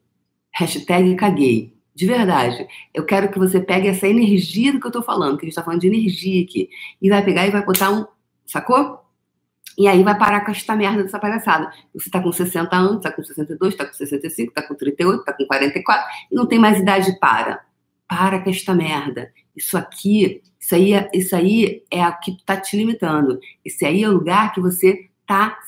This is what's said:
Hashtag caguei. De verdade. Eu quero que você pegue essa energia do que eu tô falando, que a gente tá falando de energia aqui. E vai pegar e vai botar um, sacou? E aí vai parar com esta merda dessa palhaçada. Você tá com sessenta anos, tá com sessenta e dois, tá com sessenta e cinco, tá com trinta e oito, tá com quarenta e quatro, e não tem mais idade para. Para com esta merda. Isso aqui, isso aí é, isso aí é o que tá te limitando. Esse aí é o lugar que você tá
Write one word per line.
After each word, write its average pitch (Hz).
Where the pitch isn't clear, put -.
Hashtag 180
caguei. 139
De 185
verdade. 175
Eu 151
quero 196
que -
você 185
pegue 190
essa 190
energia 214
do 277
que -
eu 233
tô 240
falando, 180
que 165
a -
gente 160
tá 170
falando 170
de 180
energia 190
aqui. -
E 190
vai 202
pegar 180
e 202
vai 202
botar 196
um, 214
sacou? 254
E 196
aí 185
vai 202
parar 202
com 214
esta 214
merda 202
dessa 190
palhaçada. 208
Você -
tá 185
com 180
sessenta 180
anos, 190
tá 160
com 156
sessenta 151
e -
dois, 196
tá 139
com -
sessenta 143
e 170
cinco, 233
tá -
com 143
trinta -
e 175
oito, 196
tá 143
com 135
quarenta 139
e 190
quatro, 214
e 190
não 240
tem 233
mais 214
idade 190
para. 113
Para 185
com 190
esta 185
merda. 143
Isso 175
aqui, -
isso -
aí 190
é, 202
isso 185
aí 190
é 175
o 170
que 185
tá 196
te -
limitando. 156
Esse -
aí 180
é 220
o -
lugar 180
que 190
você 185
tá 208